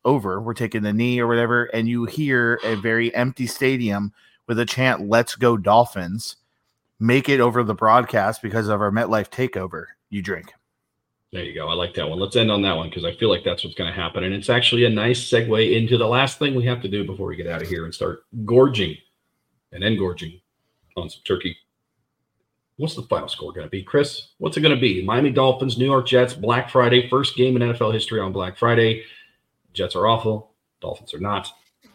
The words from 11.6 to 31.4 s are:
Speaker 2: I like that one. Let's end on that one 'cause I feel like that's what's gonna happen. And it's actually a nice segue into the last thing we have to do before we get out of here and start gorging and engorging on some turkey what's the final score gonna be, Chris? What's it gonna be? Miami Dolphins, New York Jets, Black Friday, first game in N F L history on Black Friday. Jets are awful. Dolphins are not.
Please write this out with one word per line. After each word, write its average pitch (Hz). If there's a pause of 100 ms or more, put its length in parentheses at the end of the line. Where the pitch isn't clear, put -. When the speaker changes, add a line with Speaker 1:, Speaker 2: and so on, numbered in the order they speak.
Speaker 2:
I 82
like 87
that 78
one. 82
Let's 98
end 110
on 101
that 95
one 80
'cause 85
I 85
feel 87
like 87
that's 87
what's 82
gonna 85
happen. 87
And 92
it's 98
actually 120
a 113
nice 113
segue 113
into 117
the 113
last 131
thing 139
we 120
have 123
to 98
do 101
before 98
we 82
get 85
out 85
of 82
here 82
and 80
start 82 (220)
gorging 113 (760)
and 95
engorging 90 (560)
on 82
some -
turkey 92 (1200)
what's -
the 120
final -
score -
gonna 78
be, 95
Chris? -
What's -
it 151
gonna 151
be? 98
Miami 123
Dolphins, 131
New 127
York 135
Jets, 123
Black 120
Friday, 123
first 135
game 127
in 120
N 120
F 117
L 110
history 110
on 95
Black 92
Friday. 113 (720)
Jets 92
are 95
awful. 110 (260)
Dolphins -
are -
not. 98 (440)